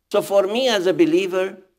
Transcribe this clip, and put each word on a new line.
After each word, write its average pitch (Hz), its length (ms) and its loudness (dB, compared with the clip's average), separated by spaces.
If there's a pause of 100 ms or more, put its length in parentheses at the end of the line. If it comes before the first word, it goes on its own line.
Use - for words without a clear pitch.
(120)
So 202 100 0
for 196 220 2
me 233 240 -2
as 208 180 0
a 185 80 2
believer, 185 640 0 (220)